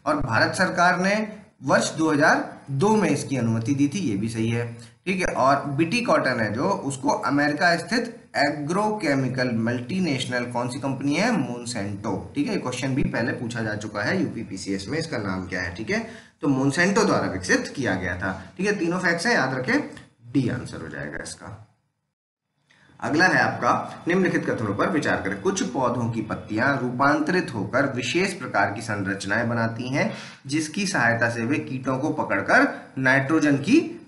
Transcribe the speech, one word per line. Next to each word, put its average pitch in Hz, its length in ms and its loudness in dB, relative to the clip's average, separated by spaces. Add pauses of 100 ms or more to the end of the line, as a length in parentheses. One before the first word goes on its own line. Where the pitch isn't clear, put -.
और 147 100 2
भारत 139 380 2
सरकार 180 460 2
ने 208 320 0 (300)
वर्ष 175 320 2
दो 156 180 2
हज़ार 175 440 4 (140)
दो 185 260 4
में 180 140 4
इसकी 135 260 -2
अनुमति 113 380 2
दी 143 140 4
थी, 139 100 -4
ये 127 180 0
भी 107 120 -2
सही 113 220 0
है, 120 260 -2 (300)
ठीक 190 140 -2
है। 175 60 0
और 139 400 2
बीटी 165 340 0
कॉटन 151 300 2
है 113 220 0
जो, 120 180 0
उसको - 380 -4
अमेरिका 147 680 2
स्थित - 600 -4
agrochemical 147 1120 0
multinational 123 920 -2
कौन 123 240 -4
सी 123 100 -8
company 135 360 -2
है? 202 160 2
Monsanto, 113 1040 -4
ठीक 147 140 -2
है। 208 80 -2
क्वेश्चन 131 380 -4
भी 139 100 8
पहले 123 280 4
पूछा 117 280 -4
जा 107 140 -2
चुका 104 280 -4
है 170 200 0
यूपीपीसीएस 98 680 -4
में, 151 100 -4
इसका 160 200 -4
नाम 95 280 -4
क्या 92 160 -4
है, 85 120 -6
ठीक 110 160 -6
है, 226 160 -2 (340)
तो 156 80 0
Monsanto 170 580 4
द्वारा 107 220 2
विकसित 92 480 0
किया 110 180 0
गया 90 220 -4
था, 95 420 -6
ठीक 185 80 0
है। 208 120 2
तीनों 170 200 0
facts 175 280 0
हैं, 240 80 4
याद 135 200 2
रखें, 247 360 0 (420)
D 127 160 4
answer - 340 -6
हो 80 60 -10
जाएगा 73 340 -8
इसका। - 400 -14 (1400)
अगला 151 260 4
है 151 140 4
आपका, - 680 0
निम्नलिखित 180 420 2
कथनों 107 240 -2
पर 151 140 0
विचार 120 340 0
करें। 98 180 -4
कुछ 190 220 0
पौधों 120 480 0
की 113 120 -2
पत्तियां 113 560 -2
रूपांतरित 143 760 0
होकर 123 420 0
विशेष 175 360 0
प्रकार 104 400 0
की 104 80 -8
संरचनाएं 101 680 -2
बनाती 117 400 -2
हैं, 165 260 -2 (320)
जिसकी 160 400 -2
सहायता 117 440 2
से 117 140 -2
वे 147 140 0
कीटों 135 400 -4
को 151 120 -2
पकड़कर 117 880 2
nitrogen 139 580 4
की 254 520 2